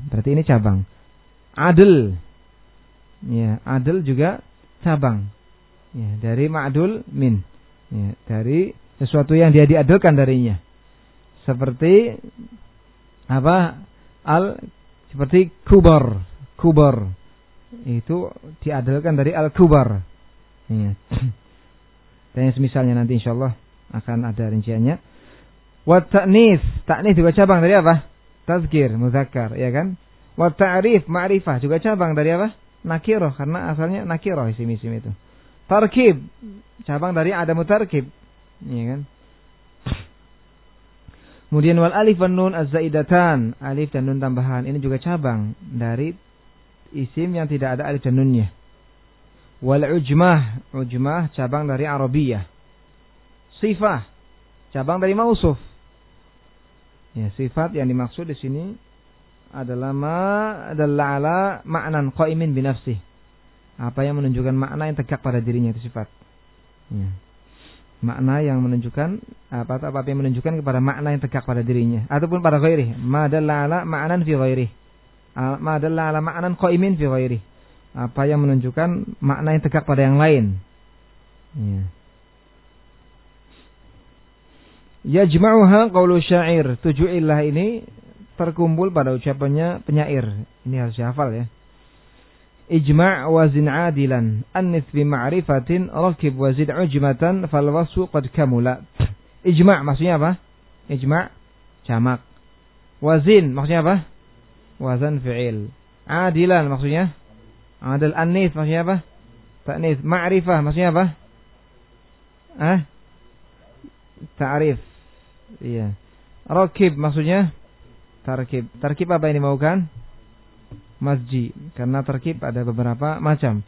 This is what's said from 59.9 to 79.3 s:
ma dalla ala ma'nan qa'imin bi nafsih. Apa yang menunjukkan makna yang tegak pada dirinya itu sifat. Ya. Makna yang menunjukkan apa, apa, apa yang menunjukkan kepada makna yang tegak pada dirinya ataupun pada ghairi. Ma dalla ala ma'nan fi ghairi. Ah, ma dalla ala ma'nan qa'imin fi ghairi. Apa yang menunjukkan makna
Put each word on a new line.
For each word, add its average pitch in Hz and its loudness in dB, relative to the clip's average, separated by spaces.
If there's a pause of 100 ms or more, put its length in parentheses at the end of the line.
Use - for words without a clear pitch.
ma 151 -4 (560)
dalla 147 0 (120)
ala 151 0 (260)
ma'nan 151 -4
qa'imin 160 -2
bi 131 -2
nafsih. 127 -4 (800)
Apa 120 -6
yang 143 -2
menunjukkan 131 -2
makna 139 -4
yang 151 -6
tegak 139 -4
pada 123 -2
dirinya 120 -2
itu 117 -10
sifat. 113 -12 (800)
Ya. 98 -6 (920)
Makna 131 -2
yang 135 0
menunjukkan 127 -4 (280)
apa, 120 -8
apa, 147 -10
apa 135 -8
yang 139 -4
menunjukkan 139 -2
kepada 135 -2
makna 143 -2
yang 139 -4
tegak 131 -6
pada 120 -2
dirinya 117 0
ataupun 165 -2
pada 151 2
ghairi. 147 2
Ma 139 -2
dalla 151 -2
ala 165 -2
ma'nan 160 -2
fi 156 0
ghairi. 131 0 (720)
Ah, 131 -4
ma 156 -4
dalla 160 -2
ala 156 -2
ma'nan 170 -6
qa'imin 180 0
fi 147 -2
ghairi. 127 -2 (580)
Apa 127 -4
yang 147 2
menunjukkan 139 -2
makna 156 -2